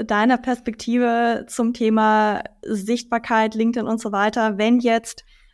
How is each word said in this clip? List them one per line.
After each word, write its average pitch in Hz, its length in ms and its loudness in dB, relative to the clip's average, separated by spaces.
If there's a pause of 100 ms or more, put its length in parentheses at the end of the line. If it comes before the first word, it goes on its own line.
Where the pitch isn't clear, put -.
deiner 220 320 2
Perspektive 240 1120 -2
zum 240 240 -2
Thema 214 720 2 (180)
Sichtbarkeit, 220 920 -2
LinkedIn 226 340 0
und 226 100 -2
so 214 140 -8
weiter, 214 460 0
wenn 233 220 4
jetzt, 233 440 -2 (300)